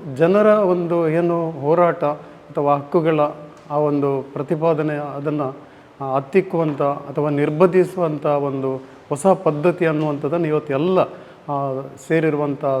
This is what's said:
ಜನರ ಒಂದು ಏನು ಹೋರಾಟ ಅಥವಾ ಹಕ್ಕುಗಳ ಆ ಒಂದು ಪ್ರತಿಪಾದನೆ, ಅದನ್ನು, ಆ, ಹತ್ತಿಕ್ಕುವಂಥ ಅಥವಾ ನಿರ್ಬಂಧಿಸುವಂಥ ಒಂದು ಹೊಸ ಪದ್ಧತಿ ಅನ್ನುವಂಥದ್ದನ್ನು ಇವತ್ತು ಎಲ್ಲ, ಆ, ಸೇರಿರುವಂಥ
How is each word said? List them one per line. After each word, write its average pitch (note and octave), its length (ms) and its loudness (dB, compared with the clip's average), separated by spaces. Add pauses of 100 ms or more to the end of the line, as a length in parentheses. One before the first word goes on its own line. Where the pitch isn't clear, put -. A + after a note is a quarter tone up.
(160)
ಜನರ F#3 300 4
ಒಂದು F3 640 2
ಏನು E3+ 420 0
ಹೋರಾಟ D#3+ 520 2
ಅಥವಾ D3 720 -2
ಹಕ್ಕುಗಳ D#3 440 0 (500)
ಆ D3 80 -4
ಒಂದು C#3+ 560 0
ಪ್ರತಿಪಾದನೆ, D3+ 840 -2
ಅದನ್ನು, C#3+ 420 -4 (440)
ಆ, C3+ 140 -2
ಹತ್ತಿಕ್ಕುವಂಥ D#3+ 680 0
ಅಥವಾ C#3+ 480 -2
ನಿರ್ಬಂಧಿಸುವಂಥ D#3 960 0
ಒಂದು C3+ 500 -2 (340)
ಹೊಸ C#3+ 180 0
ಪದ್ಧತಿ E3+ 580 2
ಅನ್ನುವಂಥದ್ದನ್ನು D3+ 600 -2
ಇವತ್ತು D3+ 260 -2
ಎಲ್ಲ, F3 260 2 (520)
ಆ, C#3 300 -4 (260)
ಸೇರಿರುವಂಥ D3 580 0 (160)